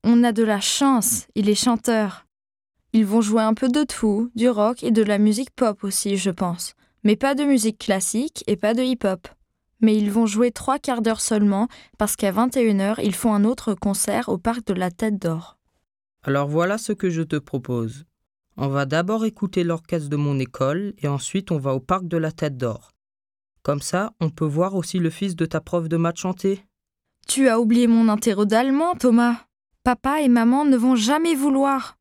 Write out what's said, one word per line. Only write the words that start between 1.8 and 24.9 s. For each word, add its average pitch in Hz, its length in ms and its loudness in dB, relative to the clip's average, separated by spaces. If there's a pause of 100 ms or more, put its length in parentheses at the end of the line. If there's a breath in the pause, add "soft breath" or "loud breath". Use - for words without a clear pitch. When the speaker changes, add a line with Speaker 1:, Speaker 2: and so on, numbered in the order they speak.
Speaker 1:
Ils 220 120 4
vont 214 160 2
jouer 220 220 2
un 220 100 2
peu 247 160 0
de 294 140 2
tout, 226 520 -2
du 233 140 2
rock 220 340 0
et 240 80 0
de 220 120 4
la 208 140 0
musique 214 340 2
pop 220 320 -2
aussi, 196 340 -4
je 190 120 -2
pense. 175 460 -6 (280)
Mais 214 120 4
pas 277 180 0
de 277 100 -2
musique 233 360 2
classique 214 680 -4
et 208 80 2
pas 208 180 0
de 240 80 0
hip-hop. 240 460 -2 (540)
Mais 220 160 4
ils 208 140 0
vont 226 140 2
jouer 220 260 2
trois 277 280 -2
quarts 247 220 -4
d'heure 220 200 -2
seulement, 208 460 0 (300 loud breath)
parce 208 200 -2
qu'à 196 140 0
vingt 226 260 0
et 254 40 2
une 208 200 2
heures, 214 180 -2
ils 196 160 -2
font 220 180 0
un 208 120 2
autre 226 280 -2
concert 208 540 -2
au 185 100 -2
parc 226 300 -6
de 202 60 -2
la 180 180 -2
Tête 208 260 -4
d'Or. 165 400 -6 (680)
Speaker 2:
Alors 143 260 -2
voilà 170 280 0
ce 220 140 -8
que 196 180 -2
je 165 120 -2
te 156 160 -4
propose. 127 680 -6 (500)
On 131 120 -4
va 139 180 -2
d'abord 180 380 -2
écouter 202 400 -2
l'orchestre 165 460 -4
de 147 80 -2
mon 147 200 0
école 151 600 -4
et 147 100 -4
ensuite 143 420 -4
on 160 100 0
va 135 140 -2
au 135 60 -2
parc 180 280 -4
de 165 100 -2
la 156 160 -2
Tête 147 240 -4
d'Or. 117 340 -6 (720)
Comme 143 180 -2
ça, 202 380 -4
on 160 100 0
peut 160 160 -4
voir 170 300 0
aussi 180 240 -4